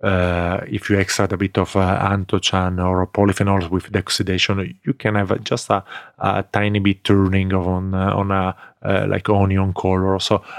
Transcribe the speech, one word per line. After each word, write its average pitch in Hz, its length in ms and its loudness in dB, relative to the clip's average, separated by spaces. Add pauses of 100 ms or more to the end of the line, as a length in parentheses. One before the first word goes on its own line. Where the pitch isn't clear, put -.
uh, 90 640 0
if - 220 -6
you 101 100 4
extract 98 320 0
a 98 60 -2
bit 95 200 -2
of, 95 200 0
uh, 95 200 2 (140)
anthoxan 92 720 0
or 92 220 2
polyphenols 98 640 0
with 92 200 -4
the 101 100 0
oxidation, 95 840 -4
you 139 100 -2
can 107 220 -2
have 101 300 0
just - 240 -4
a, 98 120 2 (380)
a 98 320 0
tiny 104 280 0
bit 98 260 2
turning 95 480 2
of 92 120 0
on, 92 280 -2
uh, 95 200 0
on 98 180 0
a, 95 220 0 (280)
uh, 101 260 0
like, 98 220 -2
onion 95 440 2
color." 95 460 0
So - 240 0 (160)